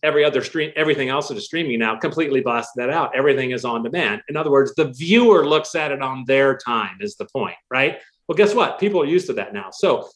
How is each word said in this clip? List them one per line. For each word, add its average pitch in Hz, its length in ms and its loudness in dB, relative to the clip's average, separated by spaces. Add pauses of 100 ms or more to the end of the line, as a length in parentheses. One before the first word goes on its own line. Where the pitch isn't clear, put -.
every 147 200 4
other 139 200 2
stream, 151 320 -6
everything 143 340 0
else 143 200 -2
that 127 80 -8
is - 80 -10
streaming 151 340 -4
now 110 180 0
completely 143 440 -2
blasted 120 400 -4
that 123 100 -2
out. 151 240 -2
Everything 135 360 2
is 123 140 -6
on 117 160 -2
demand. 113 480 -4
In 151 80 -6
other 156 140 -2
words, 135 240 4
the 143 180 0
viewer 175 520 4
looks 151 280 0
at 151 180 -4
it 139 100 -6
on 131 240 -6
their 135 320 4
time 107 440 -4
is 104 140 -8
the 104 100 -8
point, 95 300 -6 (160)
right? 135 260 0 (300)
Well, 160 100 -2
guess 208 160 6
what? 220 260 0
People 196 220 0
are 147 40 2
used 175 220 0
to 135 60 -6
that 104 180 -6
now. 98 200 -10
So - 440 0